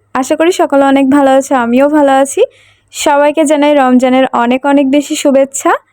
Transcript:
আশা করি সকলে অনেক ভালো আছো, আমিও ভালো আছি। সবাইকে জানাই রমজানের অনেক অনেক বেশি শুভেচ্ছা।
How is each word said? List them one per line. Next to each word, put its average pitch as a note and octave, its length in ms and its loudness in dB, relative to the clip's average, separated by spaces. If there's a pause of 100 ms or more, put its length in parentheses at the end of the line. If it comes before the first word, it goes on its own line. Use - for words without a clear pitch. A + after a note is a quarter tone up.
(140)
আশা C4+ 220 -2
করি E4 160 0
সকলে C#4+ 320 0
অনেক C4+ 240 0
ভালো C#4 220 2
আছো, C4+ 260 0
আমিও B3 320 0
ভালো D4 240 2
আছি। C#4 300 0 (500)
সবাইকে D4 520 0
জানাই D4 300 0
রমজানের B3+ 500 2 (100)
অনেক A#3+ 300 -2
অনেক C#4+ 260 0
বেশি C#4+ 260 -2
শুভেচ্ছা। C#4 560 0 (200)